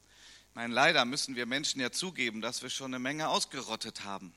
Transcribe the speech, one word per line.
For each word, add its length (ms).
Ich 60
meine, 180
leider 320
müssen 300
wir 100
Menschen 360
ja 100
zugeben, 500
dass 200
wir 80
schon 240
eine 60
Menge 300
ausgerottet 760
haben. 340